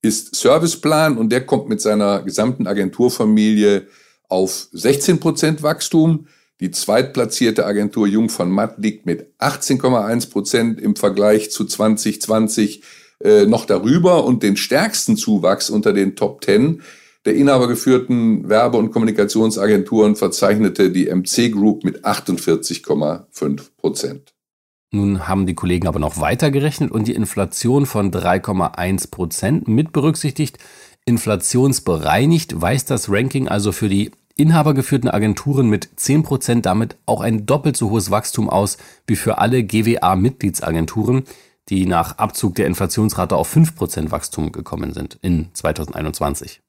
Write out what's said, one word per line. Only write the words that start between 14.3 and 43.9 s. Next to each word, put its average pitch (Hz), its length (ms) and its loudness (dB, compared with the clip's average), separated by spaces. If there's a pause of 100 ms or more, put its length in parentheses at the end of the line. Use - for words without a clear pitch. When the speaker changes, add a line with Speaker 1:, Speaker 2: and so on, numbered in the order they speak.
Speaker 1:
den 101 140 2
stärksten 135 600 0
Zuwachs 104 540 0
unter 107 220 2
den 98 240 0
Top - 240 -4
ten 151 420 2 (440)
der - 100 2
inhabergeführten 123 1120 2
Werbe- 117 300 2
und 107 120 0
Kommunikationsagenturen 107 1300 2
verzeichnete 101 720 2
die 90 180 0
M 90 180 0
C 120 240 0
Group 107 340 0
mit - 200 -4
achtundvierzig 85 800 -2
Komma 76 480 -4
fünf - 460 -6
Prozent. - 560 -6 (600)
Speaker 2:
Nun 101 340 0
haben 95 200 0
die 90 100 -4
Kollegen 90 320 -2
aber 80 100 -2
noch 76 220 -4
weiter 127 320 0
gerechnet 143 400 -2
und 113 160 -2
die - 60 -2
Inflation 117 720 -2
von 98 260 -2
drei 90 260 0
Komma 90 300 -2
eins 92 400 -4
Prozent 101 580 -4
mit 131 260 0
berücksichtigt. 151 680 -2 (460)
Inflationsbereinigt 113 1600 0
weist 117 280 -2
das 117 200 -4
Ranking 131 380 -2
also 101 240 0
für 107 160 -2
die 98 240 0 (240)
inhabergeführten 143 760 2
Agenturen 110 580 0
mit 104 280 0
zehn 151 260 2
Prozent 120 440 0
damit 107 380 -2
auch - 160 -2
ein 107 260 -2
doppelt 135 300 0
so 107 140 0
hohes 95 220 0
Wachstum 107 360 -2
aus 98 280 0 (320)
wie 107 80 2
für - 220 -2
alle 120 260 2
G-W-A-Mitgliedsagenturen, 107 1600 0 (440)
die 95 160 0
nach 85 340 -2
Abzug 107 360 -2
der 98 120 0
Inflationsrate 95 680 -2
auf - 140 0
fünf 160 260 4
Prozent - 380 -6